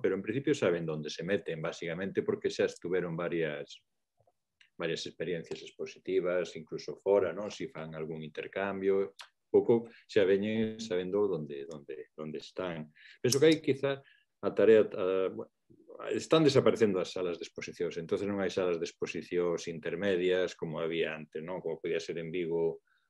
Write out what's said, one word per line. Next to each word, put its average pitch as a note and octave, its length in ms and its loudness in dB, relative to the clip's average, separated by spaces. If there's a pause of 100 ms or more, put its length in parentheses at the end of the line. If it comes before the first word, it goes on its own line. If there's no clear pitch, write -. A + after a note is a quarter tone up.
Pero G2 100 2
en F#2+ 80 -2
principio C#3 320 -2
saben F2 320 0
onde D#2 240 -6
se - 160 -8
meten, E2+ 380 -2
basicamente, F2 580 -4
porque G2+ 320 -2
xa G2+ 160 2
estuveron E2+ 480 -4
varias, D#2+ 640 -4 (960)
varias E2 300 -2
experiencias E2 580 -6
expositivas, F2+ 920 -2
incluso D2+ 420 -10
fora, F#2+ 320 4
non? G2+ 160 -8
Si F2+ 220 -8
fan D#2+ 260 -10
algún D#2 240 -8
intercambio, G2 960 -2 (320)
pouco A#2 400 4 (160)
xa G2 220 4
veñen A2 500 2
sabendo F#2 480 0
onde, D2 460 -4
onde, C#2 480 -14
onde D2+ 180 -8
están. E2 540 -8 (320)
Penso C3 160 4
que D#3 100 8
hai D#3 140 6
quizá C#3 340 0 (400)
a G2+ 160 -2
tarea, G#2+ 320 8
a, F#2+ 480 0
bueno, A2 160 -12 (640)
están D#3+ 320 4
desaparecendo A2 560 6
as - 80 -4
salas F2 320 -4
de - 40 -12
exposicións, - 520 -6
entonces F#2+ 320 -2
non G2+ 80 -2
hai F#2 160 0
salas F2+ 240 0
de E2 80 -4
exposicións E2+ 800 -2
intermedias F2 880 0
como D#2+ 240 -6
había D#2+ 400 -2
antes, D#2 240 -10
non? F2+ 160 -8
Como E2 240 -6
podía E2 160 -2
ser E2 240 -6
en E2 80 -8
Vigo E2 560 -2 (240)